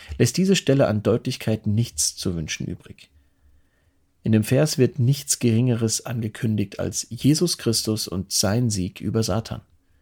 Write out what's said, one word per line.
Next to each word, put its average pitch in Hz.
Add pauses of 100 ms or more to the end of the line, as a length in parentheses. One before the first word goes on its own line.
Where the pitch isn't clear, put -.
(180)
lässt -
diese 185
Stelle 139
an 107
Deutlichkeit 113
nichts -
zu -
wünschen 82
übrig. - (1120)
In 117
dem 110
Vers 143
wird 123
nichts 131
Geringeres 117
angekündigt 107
als 92
Jesus 151
Christus 110
und 92
sein 113
Sieg 98
über 110
Satan. 110 (400)